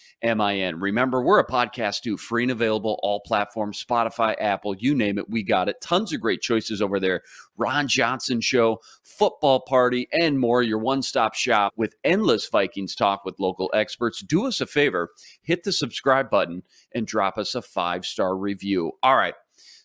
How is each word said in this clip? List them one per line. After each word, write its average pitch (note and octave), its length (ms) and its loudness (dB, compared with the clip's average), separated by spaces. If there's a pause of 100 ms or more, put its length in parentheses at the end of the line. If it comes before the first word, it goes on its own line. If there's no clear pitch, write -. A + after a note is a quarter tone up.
(220)
M A2+ 200 0
I G2+ 160 0
N. F2+ 220 -4
Remember, A#2+ 440 0
we're F#3 160 4
a - 80 2
podcast A#2+ 540 -2
too, G#2+ 160 -4
free A#2 260 -2
and B2+ 80 0
available, A2 500 0
all G#2 200 -2
platforms, G#2 640 -2
Spotify, A2+ 560 0
Apple, G2+ 360 -2
you A#2+ 180 0
name G#2 240 2
it, G2+ 100 -6
we A2 140 -4
got F#2+ 280 0
it. - 120 -6
Tons F#3 320 -2
of A#2+ 80 -6
great G#2+ 200 0
choices A2 420 -2
over G2 160 0
there. F#2 240 0 (320)
Ron C3 320 -2
Johnson B2 540 0
Show, A2+ 380 2 (220)
Football C#3 600 2
Party, B2 500 2
and D#3 280 2
more. B2 220 4
Your A2+ 160 0
one-stop B2 580 0
shop G#2 420 2
with A2 260 -2
endless D#3 460 2
Vikings G2 460 0
talk G2+ 280 0
with F#2 160 -8
local F#2 340 -2
experts. G#2+ 480 -2
Do D#3+ 240 0
us B3 140 -4
a C3 60 -4
favor, G2 460 0 (300)
hit E3+ 220 -2
the G3+ 80 -4
subscribe C3+ 580 0
button F2+ 340 0 (300)
and A#2 140 -4
drop G2 300 -2
us G#2 180 -4
a A#2+ 60 -6
five-star F#2 720 -2
review. G2 560 -2 (120)
All C3 120 6
right, F#2+ 200 2 (500)